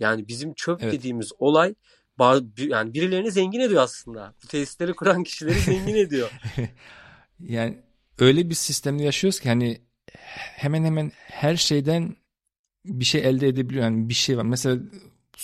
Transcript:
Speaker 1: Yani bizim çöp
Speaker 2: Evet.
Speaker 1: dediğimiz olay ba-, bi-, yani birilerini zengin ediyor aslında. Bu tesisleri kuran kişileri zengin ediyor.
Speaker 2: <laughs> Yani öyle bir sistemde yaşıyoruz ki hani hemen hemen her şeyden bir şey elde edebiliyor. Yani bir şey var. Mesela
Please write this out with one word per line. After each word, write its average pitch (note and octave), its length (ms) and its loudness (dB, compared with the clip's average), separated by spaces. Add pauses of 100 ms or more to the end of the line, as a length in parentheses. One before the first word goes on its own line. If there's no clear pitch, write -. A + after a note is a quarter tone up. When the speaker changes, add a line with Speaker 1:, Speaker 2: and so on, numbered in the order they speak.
Speaker 1:
Yani A2 280 0
bizim C3+ 260 -10
çöp E3+ 280 -4
Speaker 2:
Evet. A2+ 100 -2
Speaker 1:
dediğimiz A#2+ 460 -6
olay D#3 360 4 (440)
ba-, B2 380 4
bi-, C#3 140 -4
yani A2+ 240 -2
birilerini F#3 360 -2
zengin F#3+ 300 0
ediyor G3+ 220 4
aslında. A2 520 -6 (100)
Bu - 20 -20
tesisleri D#3 480 -4
kuran D#3+ 300 2
kişileri E3 360 -4
zengin F#3+ 340 0
ediyor. C#3+ 360 0 (260)
Speaker 2:
<laughs> A#2 140 -4 (720)
Yani A#2 420 -4 (360)
öyle D3 320 6
bir E3 40 -2
sistemde D3 480 -4
yaşıyoruz E3 380 0
ki C3 80 -4
hani A#2 320 0 (560)
hemen D#3+ 480 -4
hemen D#3 300 -2
her - 420 -2
şeyden D#3 600 0 (680)
bir B2 200 -6
şey D3+ 240 2
elde C3+ 200 2
edebiliyor. B2+ 360 0
Yani A2+ 240 0
bir A#2+ 60 -4
şey B2+ 240 0
var. A2+ 40 -2
Mesela B2+ 360 0 (640)